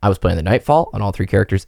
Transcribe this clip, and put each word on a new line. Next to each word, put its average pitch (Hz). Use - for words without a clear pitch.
I 104
was 95
playing 87
the 80
Nightfall 127
on -
all 101
three -
characters 98